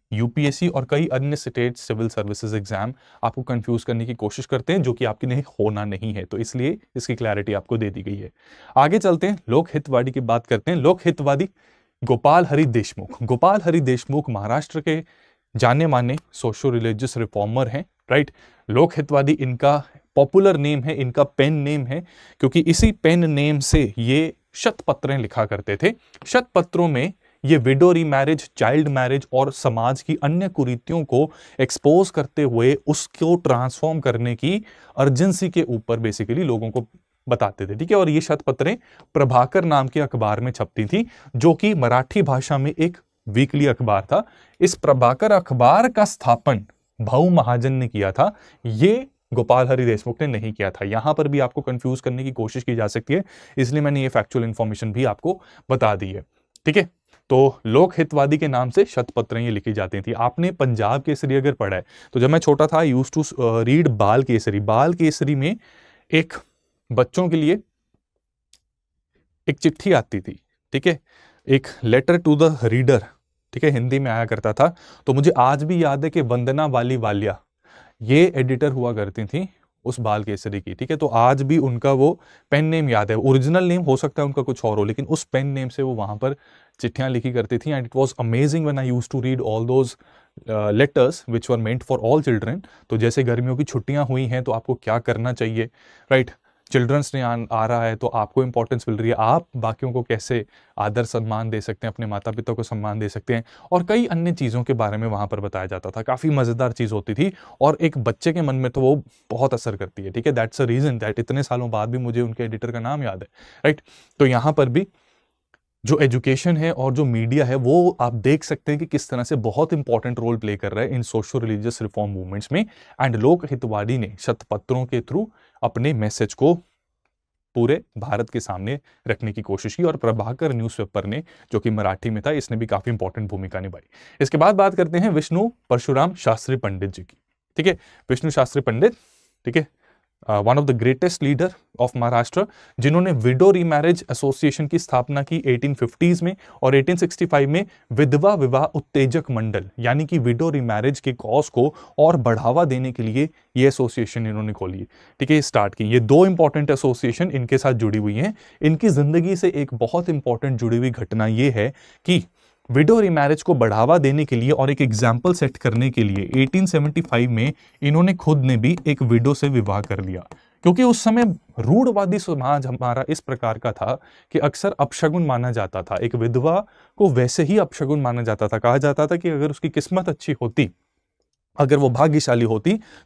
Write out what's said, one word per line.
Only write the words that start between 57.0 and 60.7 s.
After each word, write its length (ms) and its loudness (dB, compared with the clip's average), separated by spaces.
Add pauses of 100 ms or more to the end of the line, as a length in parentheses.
तो 360 4
लोक 320 4
हितवादी 400 0
के 100 -2
नाम 220 -2
से 160 2
शतपत्रें 560 -4
ये 100 -2
लिखी 220 -4
जाती 280 -4
थी। 120 -6
आपने 380 -2
पंजाब 500 0